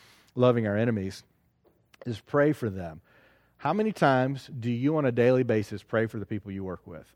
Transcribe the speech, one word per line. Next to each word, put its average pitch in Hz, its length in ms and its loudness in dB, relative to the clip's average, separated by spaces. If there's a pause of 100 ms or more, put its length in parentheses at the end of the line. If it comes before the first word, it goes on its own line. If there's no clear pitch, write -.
(360)
loving 120 320 4
our 101 100 0
enemies, 107 480 -2 (800)
is 113 160 -8
pray 147 320 2
for 120 160 -4
them. 87 320 -10 (560)
How 147 160 -4
many 214 200 -2
times 131 680 2
do 117 120 -4
you 135 280 0
on 139 80 0
a 120 60 2
daily 127 320 4
basis 110 380 -2
pray 113 240 0
for 110 120 -8
the 98 80 -8
people 101 260 -8
you 95 100 -8
work 92 240 -10
with? 82 300 -18